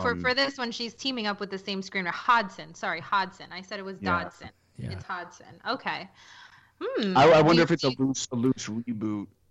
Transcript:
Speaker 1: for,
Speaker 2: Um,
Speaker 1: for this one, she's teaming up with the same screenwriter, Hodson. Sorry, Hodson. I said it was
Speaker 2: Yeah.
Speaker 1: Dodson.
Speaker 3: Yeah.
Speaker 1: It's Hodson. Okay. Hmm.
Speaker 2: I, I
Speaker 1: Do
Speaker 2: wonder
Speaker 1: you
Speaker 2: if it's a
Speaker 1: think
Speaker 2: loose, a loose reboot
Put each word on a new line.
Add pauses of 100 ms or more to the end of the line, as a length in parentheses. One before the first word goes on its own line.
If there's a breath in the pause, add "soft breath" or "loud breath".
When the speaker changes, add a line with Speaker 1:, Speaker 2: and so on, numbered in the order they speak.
Speaker 1:
for,
Speaker 2:
Um,
Speaker 1:
for
this
one,
she's
teaming
up
with
the
same
screenwriter,
Hodson.
Sorry,
Hodson.
I
said
it
was
Speaker 2:
Yeah.
Speaker 1:
Dodson. (280)
Speaker 3:
Yeah.
Speaker 1:
It's
Hodson. (220)
Okay. (720 loud breath)
Hmm.
Speaker 2:
I,
I
Speaker 1:
Do
Speaker 2:
wonder
Speaker 1:
you
Speaker 2:
if
it's
a
Speaker 1:
think
Speaker 2:
loose,
a
loose
reboot (240)